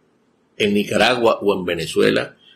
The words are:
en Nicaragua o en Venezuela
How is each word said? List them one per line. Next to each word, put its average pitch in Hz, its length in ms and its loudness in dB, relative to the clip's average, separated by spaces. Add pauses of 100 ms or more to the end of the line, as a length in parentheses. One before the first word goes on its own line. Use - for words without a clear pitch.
(560)
en 104 180 0
Nicaragua 110 680 2
o 101 120 2
en 92 100 -8
Venezuela 98 720 -2 (200)